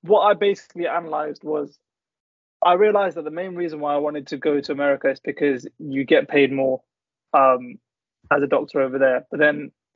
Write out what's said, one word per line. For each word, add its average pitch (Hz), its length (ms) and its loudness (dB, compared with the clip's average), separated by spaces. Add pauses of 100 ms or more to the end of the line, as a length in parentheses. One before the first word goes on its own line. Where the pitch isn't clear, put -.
what 180 200 2
I 202 120 4
basically 196 540 -4
analyzed 151 560 -6
was, 147 340 -6 (840)
I 175 100 4
realized 196 440 2
that 160 80 -10
the 151 60 -8
main 180 240 -10
reason 165 260 -6
why 147 140 -4
I 147 40 0
wanted 147 300 -6
to 151 80 -8
go 147 240 0
to 151 120 -8
America 139 380 0
is 131 100 -6
because 139 480 -4 (100)
you 139 260 -6
get 135 240 2
paid 139 220 4
more, 135 320 -2 (500)
um, 127 460 4 (540)
as 143 100 2
a 143 40 0
doctor 143 340 -2
over 135 180 -2
there. 131 320 2
But - 100 -8
then 147 320 0 (240)